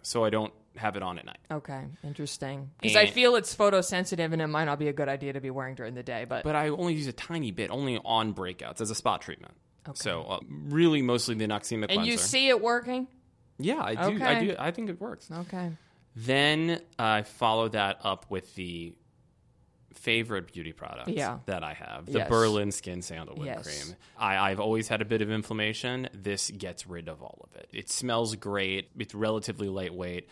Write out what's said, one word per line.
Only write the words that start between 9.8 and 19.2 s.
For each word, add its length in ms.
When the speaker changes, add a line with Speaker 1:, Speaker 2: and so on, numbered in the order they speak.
Speaker 2:
Okay. 60
Speaker 1:
So, 300
uh, 240
really, 520
mostly 360
the 100
Noxzema 400
cleanser. 140
Speaker 2:
And 80
you 80
see 320
it 120
working? 460
Speaker 1:
Yeah, 280
I 100
do. 60
I 60
Speaker 2:
Okay. 140
Speaker 1:
do. 100
I 140
think 180
it 100
works. 300
Speaker 2:
Okay. 400
Speaker 1:
Then 640
I 240
follow 460
that 340
up 260
with 280
the 380